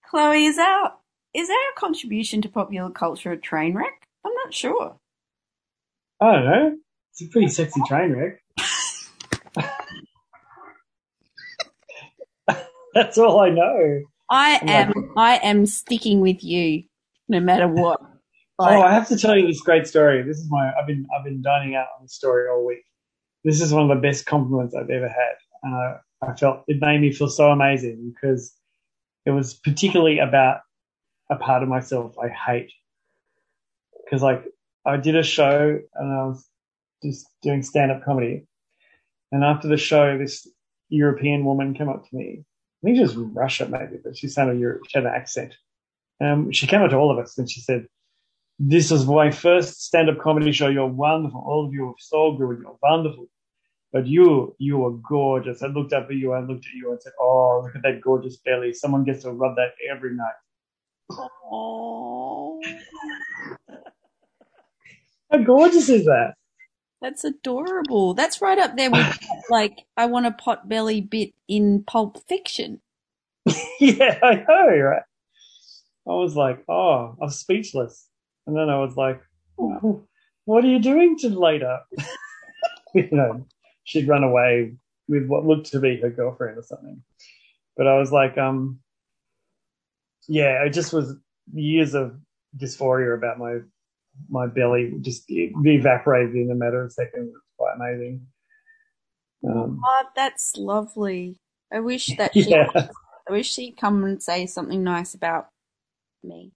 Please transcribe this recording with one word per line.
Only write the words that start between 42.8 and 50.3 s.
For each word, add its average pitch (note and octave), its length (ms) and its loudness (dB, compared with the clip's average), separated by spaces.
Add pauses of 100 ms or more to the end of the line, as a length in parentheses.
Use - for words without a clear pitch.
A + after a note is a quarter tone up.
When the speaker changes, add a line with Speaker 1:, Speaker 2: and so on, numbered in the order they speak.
Speaker 2:
think A#3+ 120 2
she C4 60 4
was A#2 100 0
from A2+ 200 -10
Russia, B2+ 360 -4
maybe, B2+ 340 -10
but C#3+ 140 -14
she C#3+ 100 -10
sounded C3 320 -2
Euro-, A#2+ 280 -4
she - 100 -4
had B2 80 0
an A#2+ 100 -2
accent. B2+ 400 -10 (640)
Um, D3 320 0
she - 160 -2
came G3+ 140 4
up E3+ 80 4
to C3 80 2
all C#3+ 140 4
of A#2+ 120 -2
us - 140 -14
and B2 120 -6
she A#2+ 120 -12
said, B2 240 -4 (760)
"This D#3 320 2
is C#3 140 4
my D3+ 260 4
first E3+ 520 0
stand-up D#3 360 0
comedy D3+ 320 2